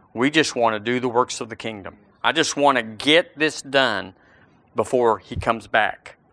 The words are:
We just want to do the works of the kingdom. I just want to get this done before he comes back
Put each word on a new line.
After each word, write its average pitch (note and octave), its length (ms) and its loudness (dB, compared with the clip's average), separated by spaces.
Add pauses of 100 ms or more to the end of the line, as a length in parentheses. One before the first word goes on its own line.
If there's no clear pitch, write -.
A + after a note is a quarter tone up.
(120)
We B2+ 180 0
just D3+ 240 0
want A2+ 200 0
to G#2 60 -6
do A#2+ 200 -2
the B2+ 80 -4
works A#2+ 320 -2
of A#2 80 -8
the A2+ 80 -14
kingdom. G2+ 400 -12 (260)
I A#2+ 100 2
just D3+ 240 0
want C#3+ 200 4
to A#2 60 0
get B2 560 0
this D3+ 240 -2
done A#2 520 0 (600)
before A2+ 420 2
he - 160 -14
comes A2+ 320 -4
back - 520 -2 (140)